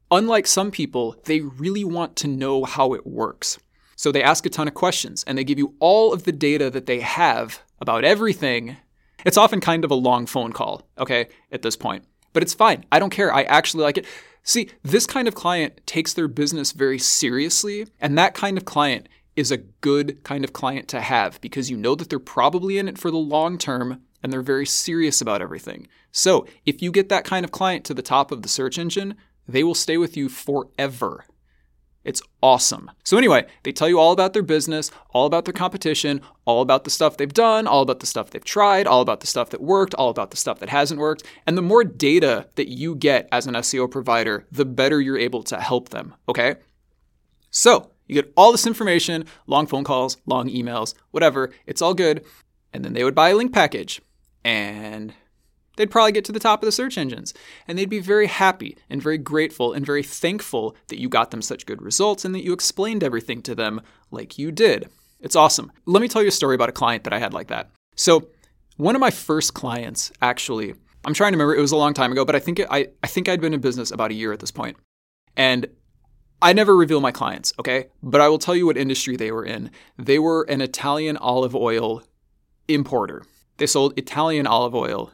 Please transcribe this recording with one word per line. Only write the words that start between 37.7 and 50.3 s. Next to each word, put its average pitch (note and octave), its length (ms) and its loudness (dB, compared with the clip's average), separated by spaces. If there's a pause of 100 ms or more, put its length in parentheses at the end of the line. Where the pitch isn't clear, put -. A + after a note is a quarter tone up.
about B2+ 200 0
the - 60 -8
stuff - 220 -6
they've - 160 -14
tried, G3+ 420 2
all B2+ 140 6
about B2 200 0
the - 60 -10
stuff B2 220 -4
that A#2+ 140 -10
worked, F#3+ 320 0
all B2+ 160 0
about G2+ 200 -6
the - 60 -14
stuff - 220 -4
that G2 100 -12
hasn't C#3+ 320 0
worked. D3+ 220 -2 (240)
And E3 100 0
the F3+ 60 -2
more G#3+ 200 6
data C#3+ 640 2 (100)
that - 120 -2
you D3 260 -8
get C3+ 380 2
as B2 140 0
an A#2+ 100 -4
S A#2+ 160 -4
E C3 60 -2
O B2+ 100 0
provider, A#2 640 -2
the C#3 140 0
better C3+ 340 2
you're C3+ 160 -2
able A#2 280 -2
to - 140 -6
help A#2+ 300 -2
them, - 260 -12 (140)
okay? B2 280 0 (960)
So - 420 4 (140)
you C#3+ 100 -4
get C#3+ 200 0
all G#3+ 160 10
this A#3+ 140 0
information, F3 580 0 (220)
long C#3+ 200 2
phone C3+ 180 -4
calls, C3 420 -2
long B2+ 240 0